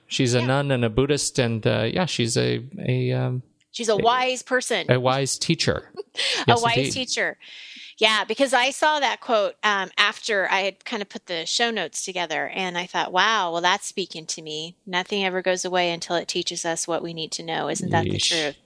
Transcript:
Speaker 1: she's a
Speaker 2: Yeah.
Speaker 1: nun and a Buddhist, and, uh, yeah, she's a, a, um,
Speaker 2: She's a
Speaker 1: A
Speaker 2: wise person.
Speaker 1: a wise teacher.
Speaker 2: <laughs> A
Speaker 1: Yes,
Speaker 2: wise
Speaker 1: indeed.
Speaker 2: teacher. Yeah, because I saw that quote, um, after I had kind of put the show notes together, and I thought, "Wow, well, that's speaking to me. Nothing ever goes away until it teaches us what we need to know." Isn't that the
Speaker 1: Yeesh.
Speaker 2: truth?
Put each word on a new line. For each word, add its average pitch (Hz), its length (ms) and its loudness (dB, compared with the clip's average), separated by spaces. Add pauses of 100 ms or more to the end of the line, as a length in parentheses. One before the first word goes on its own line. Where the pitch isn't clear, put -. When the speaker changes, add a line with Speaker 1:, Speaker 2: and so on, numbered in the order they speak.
Speaker 1:
she's 123 280 2
a 123 40 4
Speaker 2:
Yeah. 120 80 0
Speaker 1:
nun 139 240 2
and 123 140 2
a 113 40 2
Buddhist, 135 500 0
and, 113 260 0
uh, 113 260 2
yeah, 180 140 0
she's 120 320 0
a, 120 260 2 (220)
a, 127 280 0
um, 127 300 -2 (340)
Speaker 2:
She's 226 120 -2
a 220 40 6
Speaker 1:
A 202 40 2
Speaker 2:
wise 254 460 2
person. 247 460 -2
Speaker 1:
a 127 100 4
wise 131 380 0
teacher. - 560 0
Speaker 2:
<laughs> - 240 -14
A 403 300 -2
Speaker 1:
Yes, 233 160 6
Speaker 2:
wise 233 140 4
Speaker 1:
indeed. 262 160 0
Speaker 2:
teacher. 240 440 -2 (640)
Yeah, 214 260 4
because 247 280 2
I 254 180 4
saw 302 280 2
that 226 220 0
quote, 208 420 2
um, 196 340 2
after 202 520 2
I 190 120 2
had 190 240 -4
kind 214 180 -4
of 196 60 -10
put - 180 -14
the 165 180 -4
show 233 260 2
notes 185 320 -4
together, 160 500 -2
and 185 240 -2
I 175 100 -4
thought, 165 240 -2
"Wow, 190 400 0
well, 170 100 -2
that's 180 260 2
speaking 170 400 -8
to - 140 -8
me. 156 340 -10 (100)
Nothing 190 380 -2
ever 185 200 0
goes 180 220 0
away 180 260 2
until 170 240 -4
it 165 120 -2
teaches 175 380 -6
us 165 220 -4
what 165 160 -2
we 170 100 -8
need 160 200 -8
to 170 100 -8
know." 160 260 -4
Isn't 180 220 -4
that 165 140 2
the - 60 -2
Speaker 1:
Yeesh. - 180 0
Speaker 2:
truth? 156 260 0 (100)